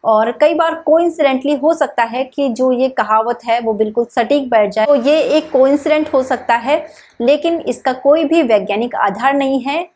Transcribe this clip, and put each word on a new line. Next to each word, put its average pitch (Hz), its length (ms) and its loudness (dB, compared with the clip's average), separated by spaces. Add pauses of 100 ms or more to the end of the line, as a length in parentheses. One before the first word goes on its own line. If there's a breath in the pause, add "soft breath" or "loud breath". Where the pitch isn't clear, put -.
और 226 260 2 (100)
कई 320 140 4
बार 320 220 0
कोइंसिडेंटली 302 760 0
हो 285 200 0
सकता 277 280 -2
है 233 220 -4
कि 277 260 -4
जो 254 220 0
ये 254 180 0
कहावत 226 540 0
है 233 160 -2
वो 226 120 -2
बिल्कुल 214 380 -2
सटीक 262 400 -2
बैठ 214 220 2
जाए, 220 140 0
तो 294 100 4
ये 277 220 2 (120)
एक 302 220 0
कोइंसिडेंट 294 640 2
हो 262 80 2
सकता 247 340 -2
है, 262 300 -2 (340 loud breath)
लेकिन 294 420 0
इसका 254 320 -4
कोई 294 300 2
भी 320 180 2
वैज्ञानिक 220 540 0
आधार 214 380 0
नहीं 269 260 0
है 294 360 -6